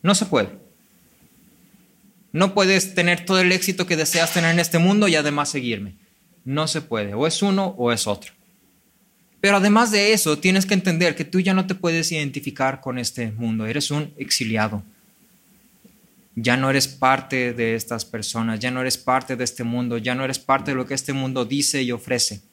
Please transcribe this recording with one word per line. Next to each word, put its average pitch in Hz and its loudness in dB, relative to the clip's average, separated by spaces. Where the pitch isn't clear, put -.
No 190 4
se 196 0
puede. 117 2
No 190 2
puedes 190 2
tener 175 2
todo 185 2
el 180 6
éxito 185 0
que 175 0
deseas 165 0
tener 165 2
en 170 4
este 165 2
mundo 202 6
y 170 4
además 147 0
seguirme. 110 -4
No 151 -2
se 156 -4
puede. 104 -4
O 127 0
es 160 -2
uno 196 0
o 120 2
es 110 0
otro. - -6
Pero 202 4
además 208 4
de 208 4
eso, 156 2
tienes 190 2
que 202 0
entender 175 2
que 160 -4
tú 185 0
ya 190 2
no 185 0
te 185 -4
puedes 165 -2
identificar 139 -4
con 127 -6
este 117 -6
mundo. 110 -2
Eres 143 -4
un 147 -4
exiliado. 110 -2
Ya 120 0
no 135 0
eres 135 2
parte 131 0
de 113 -2
estas 113 -6
personas, 113 -4
ya 127 -4
no 127 -4
eres 127 -2
parte 127 -2
de 123 -4
este 120 -6
mundo, 120 -2
ya 120 -2
no 131 -4
eres 131 -4
parte 135 0
de - -2
lo 127 -2
que 131 -8
este 135 -6
mundo 131 -2
dice 139 -2
y 123 -2
ofrece. 117 -4